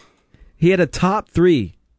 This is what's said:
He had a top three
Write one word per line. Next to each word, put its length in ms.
He 140
had 100
a 60
top 420
three 480